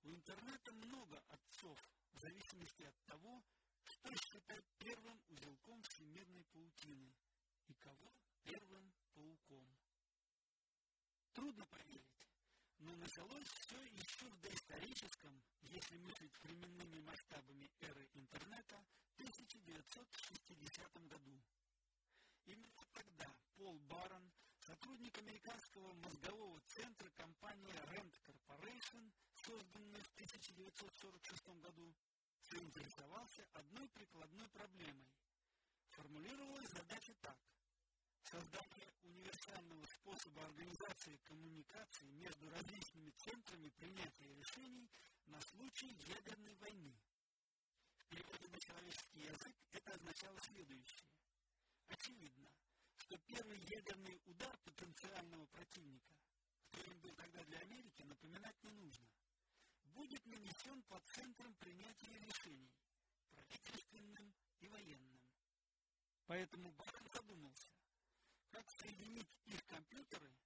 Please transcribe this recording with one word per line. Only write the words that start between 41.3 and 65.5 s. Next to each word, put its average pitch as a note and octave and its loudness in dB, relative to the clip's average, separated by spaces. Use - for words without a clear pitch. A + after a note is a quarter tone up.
между D3 0
различными E3+ 2
центрами F#3 0
принятия E3 0
решений B3 0
на D3+ -4
случай B3+ 2
ядерной G#3 0
войны. F3+ -2
В - -12
переводе - 0
на - 0
человеческий F3 0
язык D3+ 0
это F3+ 0
означало F#3+ 2
следующее. - -2
Очевидно, - 0
что - 0
первый A3 2
ядерный F#3+ 4
удар F3+ 2
потенциального E3+ 2
противника, D3+ -4
кто - 0
им F3+ -2
был - -2
тогда E3+ -2
для D#3 0
Америки, A#3 -4
напоминать E3 -4
не G#3+ -2
нужно, C#3+ -4
будет B3+ -2
нанесен A3+ 0
по F#3+ 0
центрам A#3+ 0
принятия G3 -4
решений, C#3+ 2
правительственным - -4
и F3+ -4
военным. C3 -4